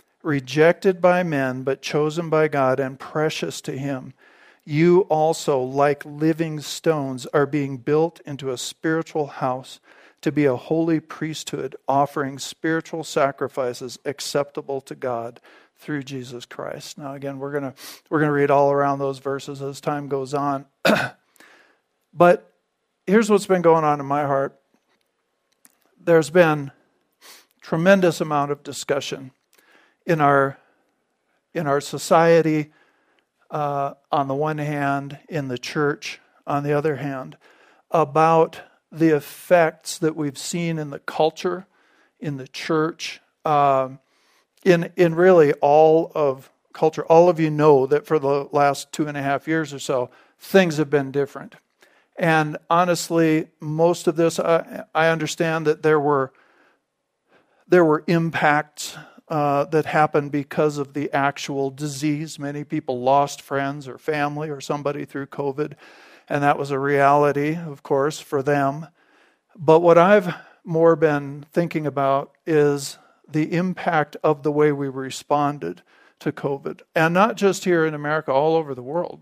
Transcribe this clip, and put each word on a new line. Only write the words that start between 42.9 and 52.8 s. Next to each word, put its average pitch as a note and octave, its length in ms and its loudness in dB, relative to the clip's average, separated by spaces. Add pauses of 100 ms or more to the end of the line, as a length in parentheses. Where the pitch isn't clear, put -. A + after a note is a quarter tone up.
um, C#3 540 2 (640)
in, F3 320 4
in E3+ 180 4
really E3+ 460 8
all D#3 540 4
of C#3 360 -2 (220)
culture. D#3+ 320 -2
All E3+ 240 8
of E3 100 2
you D#3+ 120 2
know D3 360 6
that D3 200 0
for D#3 120 0
the C#3 320 -2
last C#3+ 400 0
two D#3 160 -4
and D3 80 -8
a C#3+ 60 -6
half C#3 260 -4
years D#3 280 -4
or C3+ 40 -14
so, B2+ 300 -4 (300)
things F3 400 2
have D3 100 -2
been C3+ 240 -2
different. - 440 -8 (600)
And D#3 400 0 (140)
honestly, E3 800 0 (120)